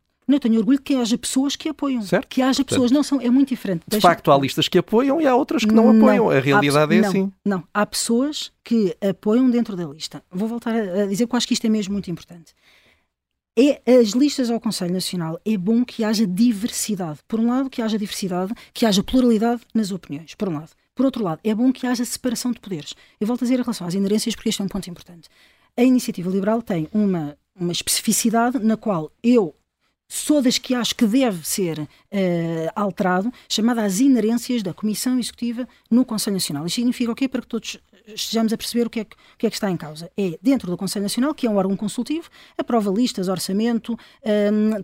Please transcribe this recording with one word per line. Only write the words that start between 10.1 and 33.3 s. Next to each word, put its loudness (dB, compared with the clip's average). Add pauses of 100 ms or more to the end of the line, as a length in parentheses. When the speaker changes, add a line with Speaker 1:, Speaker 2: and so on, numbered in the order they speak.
Speaker 1:
Vou -4
voltar -6
a, -2
a 0
dizer 0
que -4
eu 0
acho 0
que -2
isto -2
é 2
mesmo 0
muito -6
importante. -12 (1040)
É, 4 (180)
as 6
listas 0
ao -2
Conselho -4
Nacional, -4
é 0
bom 0
que -6
haja 0
diversidade. -2
Por -4
um 2
lado, 0
que -6
haja -2
diversidade, -4 (200)
que 0
haja 2
pluralidade 2 (120)
nas -2
opiniões, -10
por -4
um -2
lado. -10 (220)
Por 0
outro -2
lado, -4
é 0
bom 4
que -6
haja -2
separação -4
de -8
poderes. -10 (260)
Eu -2
volto -2
a 0
dizer 2
em -2
relação -6
às -4
inerências, 0
porque -4
este -4
é -4
um -4
ponto -8
importante. -20 (480)
A 2
Iniciativa 0
Liberal 0
tem -4
uma, -2 (200)
uma -4
especificidade 0
na 2
qual -4 (140)
eu 4 (520)
sou 0
das 2
que -4
acho -4
que 2
deve 0
ser, -4 (240)
eh, -2
alterado, -2 (160)